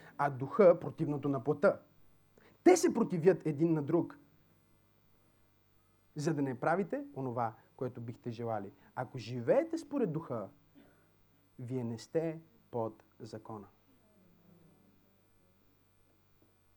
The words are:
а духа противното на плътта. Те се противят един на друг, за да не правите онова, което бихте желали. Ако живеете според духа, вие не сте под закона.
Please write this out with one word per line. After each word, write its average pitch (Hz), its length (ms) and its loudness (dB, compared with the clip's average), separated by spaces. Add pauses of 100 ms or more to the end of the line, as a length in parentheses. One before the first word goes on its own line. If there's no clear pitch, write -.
(180)
а 143 120 0
духа 139 500 6
противното 147 500 -4
на 139 140 -2
плътта. 151 360 2 (840)
Те 359 140 10
се 302 160 2
противят 175 520 2
един 160 280 2
на 156 80 2
друг, 156 360 -2 (2000)
за 151 180 -2
да 143 80 -2
не 131 180 -4
правите 196 460 -2 (100)
онова, 123 380 -4 (220)
което 123 260 -8
бихте 120 300 -12
желали. 110 400 -6 (240)
Ако 127 220 -8
живеете 127 600 -2
според 269 340 -4
духа, 123 360 -6 (1120)
вие 127 240 -6
не 113 140 -6
сте 160 420 -4 (320)
под 113 320 -6 (160)
закона. 110 480 -14 (3000)